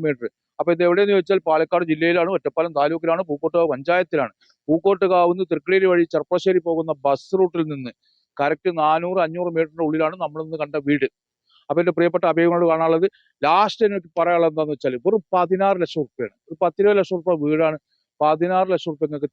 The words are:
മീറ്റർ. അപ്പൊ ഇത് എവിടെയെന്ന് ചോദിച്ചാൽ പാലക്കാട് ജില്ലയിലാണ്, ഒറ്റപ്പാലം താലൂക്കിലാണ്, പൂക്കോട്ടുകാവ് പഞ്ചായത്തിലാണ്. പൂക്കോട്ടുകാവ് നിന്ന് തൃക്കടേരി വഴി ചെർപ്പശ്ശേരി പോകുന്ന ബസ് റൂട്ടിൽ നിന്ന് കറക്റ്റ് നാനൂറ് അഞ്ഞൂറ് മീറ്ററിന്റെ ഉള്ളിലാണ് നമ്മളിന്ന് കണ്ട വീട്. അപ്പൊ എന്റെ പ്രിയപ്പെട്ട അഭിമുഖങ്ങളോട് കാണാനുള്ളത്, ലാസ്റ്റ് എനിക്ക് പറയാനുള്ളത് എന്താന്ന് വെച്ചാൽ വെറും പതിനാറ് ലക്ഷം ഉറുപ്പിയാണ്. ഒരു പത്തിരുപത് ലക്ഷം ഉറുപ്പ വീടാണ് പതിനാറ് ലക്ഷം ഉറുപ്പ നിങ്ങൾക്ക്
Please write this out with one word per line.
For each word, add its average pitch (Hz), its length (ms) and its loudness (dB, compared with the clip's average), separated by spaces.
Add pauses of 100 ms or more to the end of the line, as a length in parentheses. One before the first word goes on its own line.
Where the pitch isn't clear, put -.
മീറ്റർ. 127 220 -4 (320)
അപ്പൊ 156 160 -2
ഇത് 165 120 -2
എവിടെയെന്ന് 202 280 2
ചോദിച്ചാൽ 190 240 2 (100)
പാലക്കാട് 160 420 0
ജില്ലയിലാണ്, 170 460 0
ഒറ്റപ്പാലം 160 420 -4
താലൂക്കിലാണ്, 165 500 0
പൂക്കോട്ടുകാവ് 160 440 0
പഞ്ചായത്തിലാണ്. 147 600 -2 (340)
പൂക്കോട്ടുകാവ് 180 680 2
നിന്ന് 185 180 -4
തൃക്കടേരി 185 400 0
വഴി 175 220 4
ചെർപ്പശ്ശേരി 180 540 0
പോകുന്ന 160 240 -2 (140)
ബസ് 139 340 -2
റൂട്ടിൽ 175 240 0 (100)
നിന്ന് 127 200 -10 (460)
കറക്റ്റ് 151 320 -2 (120)
നാനൂറ് 170 420 0
അഞ്ഞൂറ് 175 300 -4
മീറ്ററിന്റെ 160 320 -2
ഉള്ളിലാണ് 156 360 0
നമ്മളിന്ന് 160 380 -8
കണ്ട 147 140 -8 (120)
വീട്. 143 200 0 (640)
അപ്പൊ 147 120 0
എന്റെ 170 160 0
പ്രിയപ്പെട്ട 175 340 0
അഭിമുഖങ്ങളോട് 170 400 2
കാണാനുള്ളത്, 165 340 2 (400)
ലാസ്റ്റ് 190 420 2
എനിക്ക് 190 220 -4 (100)
പറയാനുള്ളത് 170 340 2
എന്താന്ന് 151 220 -4
വെച്ചാൽ 131 200 -4 (100)
വെറും 208 160 0 (140)
പതിനാറ് 185 480 0
ലക്ഷം - 180 -6
ഉറുപ്പിയാണ്. 120 340 -8 (120)
ഒരു 165 160 -14
പത്തിരുപത് 202 360 2
ലക്ഷം 190 180 -2
ഉറുപ്പ 175 160 0 (100)
വീടാണ് 156 340 0 (460)
പതിനാറ് 175 500 0
ലക്ഷം 170 180 -4
ഉറുപ്പ 151 160 -6
നിങ്ങൾക്ക് 147 260 -6